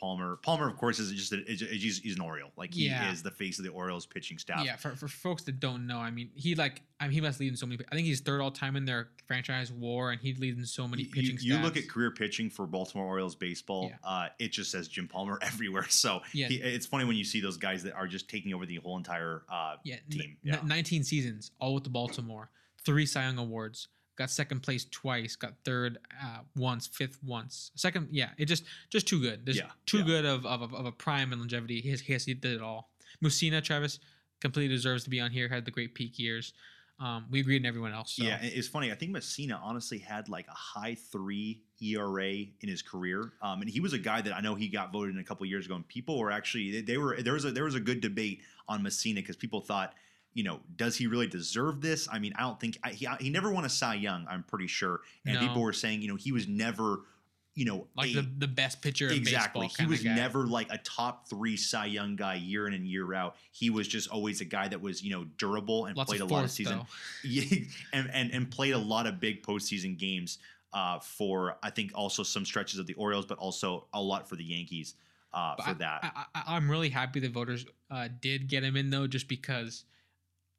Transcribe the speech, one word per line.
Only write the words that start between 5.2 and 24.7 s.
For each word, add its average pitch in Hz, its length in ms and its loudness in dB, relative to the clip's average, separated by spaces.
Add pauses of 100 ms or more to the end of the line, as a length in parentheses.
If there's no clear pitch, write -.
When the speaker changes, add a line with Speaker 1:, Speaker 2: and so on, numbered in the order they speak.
Speaker 2:
that 135 180 -4
don't 123 260 -2
know, 120 120 -2
I 117 120 -2
mean, 120 240 -6
he, 165 200 2
like, 147 260 2 (200)
I 151 40 2
mean, 143 80 2
he 156 80 4
must 147 180 2
lead 135 100 0
in 127 80 0
so 127 100 -4
many. 120 260 -6
I - 20 0
think 165 120 2
he's 135 160 4
third 139 180 2
all 135 100 2
time 135 260 -2
in 135 100 2
their 120 240 0 (160)
franchise 127 440 -2
war, 120 420 0
and 113 100 -4
he 131 100 0
leads 127 260 0
in 123 60 -4
so 123 240 -4
many 123 140 -2
Speaker 1:
You, - 80 -6
Speaker 2:
pitching 127 320 2
Speaker 1:
you, 127 140 6
you 156 40 6
look 165 140 4
Speaker 2:
stats. 147 80 2
Speaker 1:
at - 80 -8
career 117 220 4
pitching 110 360 0
for 101 180 -2
Baltimore 92 400 -2
Orioles 92 280 0
baseball. 92 560 -2
Speaker 2:
Yeah. - 60 -12 (120)
Speaker 1:
Uh, 92 200 -2 (100)
it 113 100 0
just 101 220 -4
says 90 180 -4
Jim 90 180 -4
Palmer 98 320 -4
<laughs> - 40 -6
everywhere. 98 480 0
So 98 320 6 (100)
Speaker 2:
Yeah. 135 160 0
Speaker 1:
he, 127 140 2
it's 123 240 0
funny 135 180 2
when 117 120 4
you 104 80 2
see 104 180 0
those 95 160 -2
guys 95 240 0
that 95 100 -4
are 95 160 -4
just 92 220 -6
taking 98 240 -2
over 90 100 -2
the 87 120 -6
whole 87 200 -6
entire, 82 540 -4
uh, 80 340 -4
Speaker 2:
Yeah, - 120 -6
n-, - 140 -16
Speaker 1:
team. 151 120 -2
Speaker 2:
n-, - 200 -12
Speaker 1:
Yeah. 151 220 2
Speaker 2:
nineteen 156 400 2
seasons, 123 540 0
all 131 160 2
with 135 100 0
the 135 60 -6
Baltimore. 117 580 -4 (380)
Three 151 180 6
Cy 139 200 2
Young 127 120 2
awards, 113 520 -4 (280)
got 131 140 -2
second 143 300 0
place 131 300 0